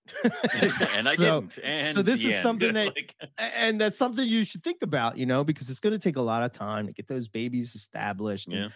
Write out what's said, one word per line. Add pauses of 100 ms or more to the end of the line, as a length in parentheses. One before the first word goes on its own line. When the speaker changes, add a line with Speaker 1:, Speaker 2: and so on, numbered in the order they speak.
Speaker 1:
<laughs>
Speaker 2:
<laughs>
And
I
Speaker 1:
So,
Speaker 2:
didn't.
And
Speaker 1:
so
this
Speaker 2:
the
Speaker 1:
is
Speaker 2:
end.
<laughs>
Speaker 1:
something
that,
Speaker 2:
Like
Speaker 1:
a-, (160)
and
that's
something
you
should
think
about,
you
know,
because
it's
gonna
take
a
lot
of
time
to
get
those
babies
established,
and
Speaker 2:
Yeah.